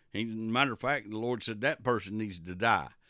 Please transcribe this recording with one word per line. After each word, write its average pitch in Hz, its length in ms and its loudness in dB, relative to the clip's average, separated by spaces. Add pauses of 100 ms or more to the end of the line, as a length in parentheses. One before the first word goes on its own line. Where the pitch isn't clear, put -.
(120)
He, 107 140 -2
matter 113 480 2
of 104 60 -8
fact, 123 300 -2
the 107 80 -6
Lord 117 240 0
said 107 200 -6
that 131 220 0
person 107 360 0
needs 98 200 -4
to 87 140 -10
die. 92 380 2 (180)